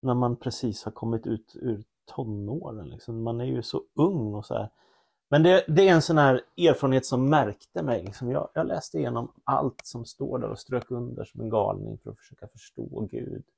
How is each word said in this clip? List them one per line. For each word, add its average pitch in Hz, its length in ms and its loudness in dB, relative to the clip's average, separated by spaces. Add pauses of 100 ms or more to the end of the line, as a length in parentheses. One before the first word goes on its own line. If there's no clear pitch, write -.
när 127 120 0
man 123 220 2
precis - 480 -6
har 107 80 -8
kommit 113 340 -4
ut 113 340 -6
ur 110 240 -4 (200)
tonåren, 107 840 -8
liksom. 113 340 -10
Man 117 180 -4
är 123 40 -4
ju 127 180 -4
så - 200 -6 (120)
ung 143 400 0
och 104 120 -8
så - 80 -6
här. 110 160 -4 (580)
Men 147 140 6
det, 180 260 8
det 185 200 6
är 180 60 8
en 160 80 8
sån 160 160 2
här 135 220 6 (160)
erfarenhet 135 500 4
som 135 240 2
märkte - 520 0
mig, 117 220 -2
liksom. 113 260 -8
Jag, 143 240 -2
jag 160 120 -2
läste - 320 -6
igenom 120 340 -4 (120)
allt 135 400 0
som 120 200 -10
står - 340 -6
där 113 120 -4
och 107 80 -8
strök - 320 -6
under 120 340 -6
som 113 160 -16
en 110 100 -6
galning 101 480 -2
för - 120 -14
att 107 80 -16
försöka - 300 -20
förstå - 600 -12
Gud. 123 340 -10 (140)